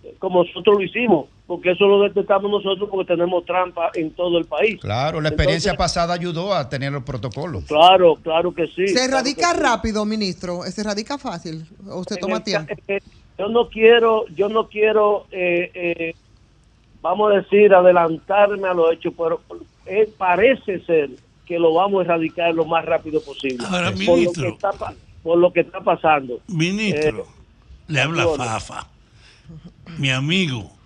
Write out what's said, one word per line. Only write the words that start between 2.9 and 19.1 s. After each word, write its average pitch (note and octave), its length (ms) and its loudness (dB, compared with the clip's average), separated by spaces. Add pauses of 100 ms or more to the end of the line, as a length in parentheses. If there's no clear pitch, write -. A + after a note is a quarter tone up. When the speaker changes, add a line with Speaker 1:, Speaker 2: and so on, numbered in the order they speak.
Speaker 1:
porque F#3 240 -2
tenemos F3 300 -2
trampa F3 500 -4
en E3 180 -6
todo F3 260 -2
el E3 80 -2
país. F#3 340 -2
Speaker 2:
Claro, C#3 400 -4
la D#3 80 -2
Speaker 1:
Entonces D3+ 40 -2
Speaker 2:
experiencia D#3+ 420 0
pasada F3 400 -2
ayudó F3 400 -4
a C#3 140 -2
tener C#3 260 -6
el C#3 80 -8
protocolo. B2+ 640 -8
Speaker 1:
Claro, E3+ 560 8
claro E3+ 320 -2
que E3 140 -2
sí, F#3+ 200 -2
Speaker 3:
¿Se F#3+ 60 0
Speaker 1:
claro B3+ 140 0
Speaker 3:
erradica C4+ 440 -2
Speaker 1:
que E4+ 40 0
sí. E4 60 -2
Speaker 3:
rápido, A3 440 0
ministro? F3+ 580 -6
¿Se F#3+ 160 -10
erradica A3 380 -6
fácil? E3 480 -10 (220)
¿O F3+ 120 -10
usted F#3 160 -8
Speaker 1:
En F3+ 40 -10
Speaker 3:
toma G3 160 -4
Speaker 1:
el A3 40 -4
ca-, G#3+ 40 -20
Speaker 3:
tiempo? F#3+ 300 -6 (140)
Speaker 1:
eh, G3 120 -4 (380)
yo G3 100 -4
no A#3 200 0
quiero, A3+ 600 4
yo F3+ 200 -4
no A3 200 -2
quiero, G#3 640 0
eh, F3+ 420 -2
eh, E3+ 400 -6 (880)
vamos G#3 300 2
a G3 40 4
decir, G3 380 6
adelantarme F#3 920 4
a F3+ 60 -2
los E3 180 2
hechos, E3 240 -6